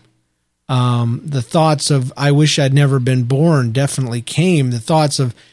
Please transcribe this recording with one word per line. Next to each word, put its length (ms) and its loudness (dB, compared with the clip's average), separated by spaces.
Um, 540 0
the 180 -6
thoughts 480 0
of 260 -2
"I 160 0
wish 280 2
I'd 140 0
never 260 4
been 240 0
born" 480 0
definitely 500 -4
came. 500 0
The 80 -4
thoughts 400 0
of 140 -2